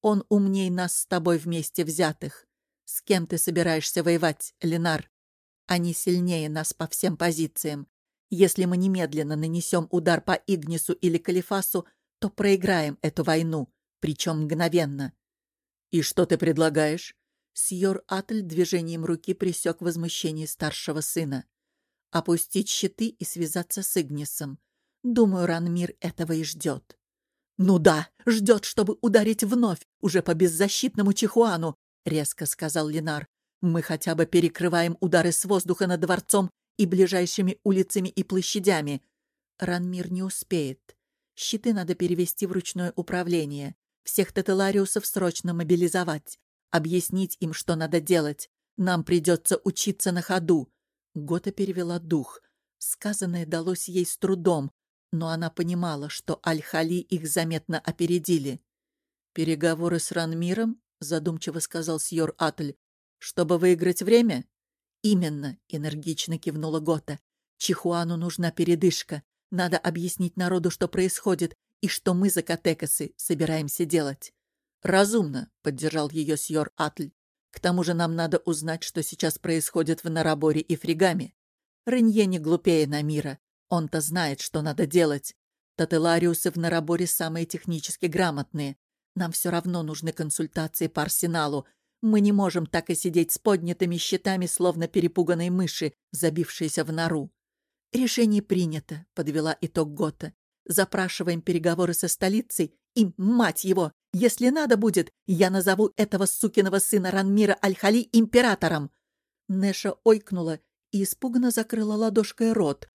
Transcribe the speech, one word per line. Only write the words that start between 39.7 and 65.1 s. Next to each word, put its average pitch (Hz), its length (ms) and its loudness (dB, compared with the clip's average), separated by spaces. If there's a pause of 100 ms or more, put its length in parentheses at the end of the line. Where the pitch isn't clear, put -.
не 185 100 -2
успеет. 165 720 -4 (400)
Щиты 226 380 -2
надо 180 220 -2
перевести 180 500 -2
в 180 60 -6
ручное 180 440 -4
управление. 165 800 -4 (280)
Всех - 280 -2
тетелариусов 196 760 0
срочно 175 480 -2
мобилизовать. 170 840 0 (320)
Объяснить 180 720 -2
им, 160 140 -4
что - 220 -4
надо 160 240 0
делать. 151 520 0 (260)
Нам 180 260 0
придётся 170 600 2
учиться 196 480 -2
на 175 100 -2
ходу». 170 500 0 (440)
Гота 165 360 -4
перевела 180 460 -4
дух. 160 440 -4 (360)
Сказанное 175 720 -4
далось 170 420 -4
ей 180 160 0
с - 140 -6
трудом, 175 520 0 (400)
но 165 180 -2
она 165 200 -4
понимала, 170 600 -4
что - 360 -8
Аль-Хали 165 500 -2
их 170 320 -4
заметно 165 520 -2
опередили. 165 840 -2 (720)
«Переговоры 160 640 0
с - 120 -6
Ранмиром?» 175 680 -2 (180)
задумчиво 160 600 -4
сказал 160 400 -4
сьор 160 380 -2
Атль. 151 360 -4 (460)
«Чтобы 175 380 0
выиграть 175 440 4
время?» 214 440 4 (560)
«Именно», 151 560 0 (120)